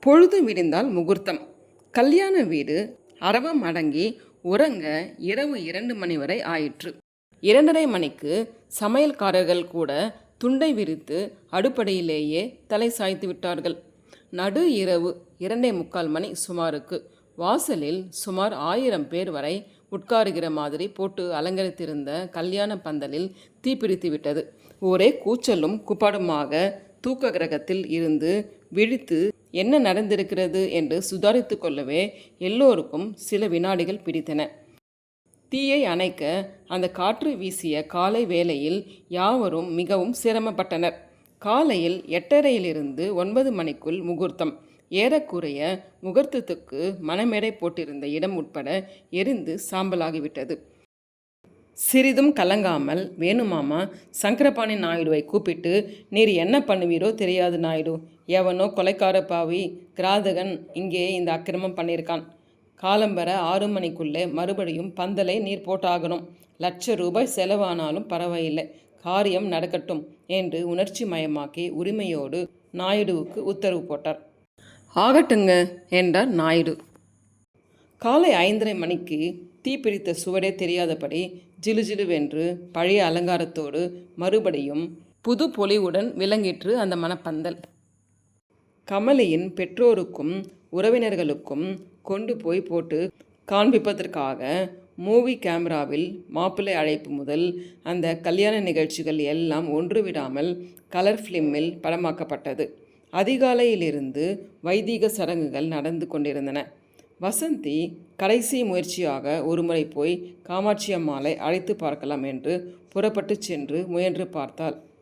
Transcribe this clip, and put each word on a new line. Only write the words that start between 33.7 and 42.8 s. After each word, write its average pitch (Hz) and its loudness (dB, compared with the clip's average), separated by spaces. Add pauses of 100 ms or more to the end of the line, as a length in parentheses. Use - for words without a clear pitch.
பிடித்தன. 156 -4 (1040)
தீயை 277 2
அணைக்க 170 0 (340)
அந்த 185 -2
காற்று 208 -2
வீசிய 170 -4
காலை 190 0
வேளையில் 170 0 (280)
யாவரும் 180 0
மிகவும் 180 0
சிரமப்பட்டனர். 214 -2 (420)
காலையில் 208 2 (120)
எட்டரையிலிருந்து 175 2